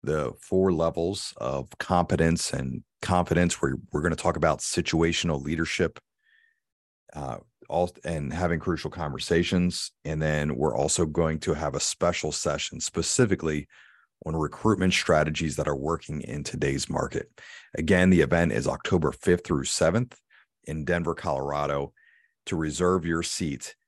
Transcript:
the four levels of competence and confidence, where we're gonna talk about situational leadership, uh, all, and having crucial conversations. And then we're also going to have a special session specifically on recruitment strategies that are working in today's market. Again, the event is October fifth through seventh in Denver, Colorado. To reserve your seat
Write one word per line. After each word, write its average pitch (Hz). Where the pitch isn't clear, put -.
the 73
four 92
levels 82
of 67
competence 87
and 67
confidence, 87
where 67
we're 76
gonna 82
talk 87
about 78
situational 82
leadership, 80
uh, 67
all, 87
and 73
having 82
crucial 82
conversations. 85
And 78
then 76
we're 69
also 76
going 78
to 82
have 73
a 71
special -
session -
specifically 82
on 80
recruitment 92
strategies 78
that 73
are 73
working 76
in -
today's -
market. -
Again, 90
the 87
event 82
is -
October 78
fifth -
through 69
seventh 101
in 78
Denver, 85
Colorado. 71
To 95
reserve 82
your 82
seat 76